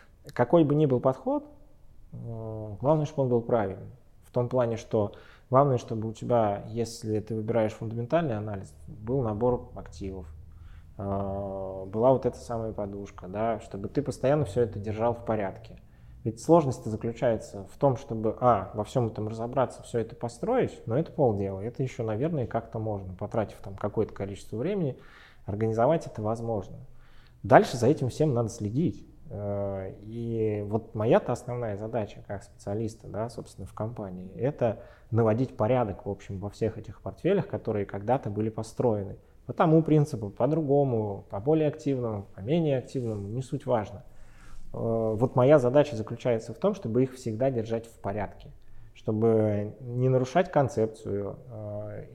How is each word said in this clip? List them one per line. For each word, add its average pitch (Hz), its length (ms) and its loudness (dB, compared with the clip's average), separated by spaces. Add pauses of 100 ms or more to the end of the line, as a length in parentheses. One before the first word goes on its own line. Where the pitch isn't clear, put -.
(340)
какой 160 300 6
бы 143 100 4
ни 151 120 6
был 127 140 4
подход, 247 440 0 (680)
э, - 40 -12 (640)
главное, 151 260 4
чтобы - 180 -2
он 127 60 2
был 120 120 4
правильным. 101 480 0 (340)
В - 100 -20
том 120 140 2
плане, 117 300 0
что 104 340 2 (380)
главное, 135 260 6
чтобы 113 320 -4
у 110 60 -8
тебя, 110 540 2
если 110 520 -4
ты 110 140 -6
выбираешь 110 380 0
фундаментальный 117 640 -2
анализ, 104 360 -8 (140)
был 113 320 -4
набор 120 540 0
активов, 95 520 -10 (720)
э, - 40 -6
была 98 1120 0
вот 127 140 4
эта 120 120 -2
самая 113 340 -6
подушка, 101 560 -8
да, 110 320 -2
чтобы 101 280 -8
ты - 140 -2
постоянно 143 440 2
всё - 160 0
это 104 160 -2
держал 110 360 0
в - 120 -12
порядке. 101 500 -4 (480)
Ведь 113 160 -4
сложность-то 151 480 4
заключается 110 760 -2 (100)
в - 40 -20
том, 139 180 4
чтобы, 110 440 -2
а, 104 340 4
во 107 100 -2
всём 120 240 0
этом 107 200 -6
разобраться, 120 540 -2
всё - 160 -4
это 113 160 -4
построить, 180 720 -2
но 113 100 0
это 165 140 0
полдела. 98 500 2
Это 120 220 -6
ещё, 127 220 -4
наверное, 127 420 -2
как-то - 320 -4
можно, 101 360 -6
потратив 104 460 -4
там 101 160 -12
какое-то 107 380 -2
количество 98 420 -8
времени, 151 400 -2 (500)
организовать 113 600 2
это - 160 -10
возможно. 113 540 -4 (680)
Дальше 143 340 8
за 123 120 4
этим 143 200 2
всем 151 260 2
надо 117 160 0
следить. 113 540 -2 (260)
Э, 101 640 -4 (100)
и 110 680 -2
вот 107 260 -4
моя-то 127 380 2
основная 120 440 -6
задача 110 520 -6
как 98 160 -8
специалиста, 104 640 -8
да, 101 200 -6
собственно, - 380 -14
в - 80 -14
компании, 95 640 -8
это 117 460 0 (280)
наводить 113 460 2
порядок, 110 500 0
в 101 40 -4
общем, 98 280 -8
во 101 120 -8
всех - 280 -4
этих 104 220 -14
портфелях, 139 480 0
которые 104 380 -2
когда-то 107 440 -2
были 107 200 0
построены. 110 640 -2 (300)
По 127 80 -6
тому 160 280 6
принципу, 147 480 2
по 120 160 0
другому, 135 840 2
по 101 100 -6
более 151 280 2
активному, 123 580 -2 (100)
по - 40 -14
менее 143 380 2
активному, 113 500 -4
не 120 140 -6
суть 131 240 -6
важно. 104 380 -2 (720)
Э, 113 420 0
вот 120 180 2
моя 135 240 10
задача 127 380 4
заключается 113 560 -2
в - 60 -14
том, 196 160 2
чтобы 123 280 2
их 131 120 0
всегда 120 360 -2
держать 113 360 -2
в - 140 -20
порядке, 101 500 -6 (440)
чтобы 107 840 2
не 123 300 0
нарушать 131 420 2
концепцию, 110 840 0 (140)
э, 104 640 -10